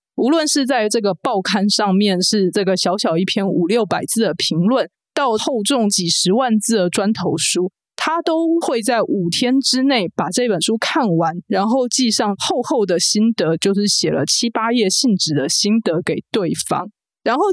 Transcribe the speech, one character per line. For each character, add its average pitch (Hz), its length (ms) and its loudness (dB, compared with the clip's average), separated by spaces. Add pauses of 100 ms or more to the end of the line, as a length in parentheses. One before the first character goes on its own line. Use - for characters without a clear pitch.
(160)
无 226 120 0
论 311 180 2
是 285 200 0
在 226 240 0
这 233 100 2
个 202 140 0
报 220 260 -2
刊 196 300 0
上 196 240 2
面 196 260 2
是 185 300 2
这 196 160 0
个 185 100 2
小 185 220 0
小 175 180 0
一 180 80 0
篇 196 240 -2
五 - 180 0
六 220 200 0
百 - 180 -2
字 - 200 -2
的 151 100 0
评 - 240 -2
论， 208 320 0 (240)
到 277 240 0
厚 240 260 -2
重 233 240 0
几 185 220 -2
十 175 240 0
万 240 240 2
字 226 180 0
的 180 140 2
砖 202 200 0
头 170 280 -2
书， 180 340 -2 (240)
他 330 260 -2
都 330 380 0
会 254 220 -2
在 226 200 2
五 180 280 0
天 262 300 2
之 254 220 0
内 254 260 2
把 170 220 -4
这 247 180 0
本 185 120 0
书 220 180 0
看 - 260 -2 (120)
完， 165 200 0 (100)
然 196 200 0
后 247 200 2
记 240 240 0
上 214 260 0
厚 285 260 -2
厚 220 240 0
的 180 120 0
心 214 340 2
得， 160 260 0
就 196 160 0
是 202 120 0
写 180 240 0
了 151 140 0
七 - 240 -2
八 233 240 -2
页 233 160 2
信 220 260 2
纸 160 200 -2
的 143 140 -2
心 208 320 0
得 175 220 0
给 160 300 -4
对 185 180 0 (160)
方。 165 240 -4 (320)
然 226 140 0
后 311 60 0 (100)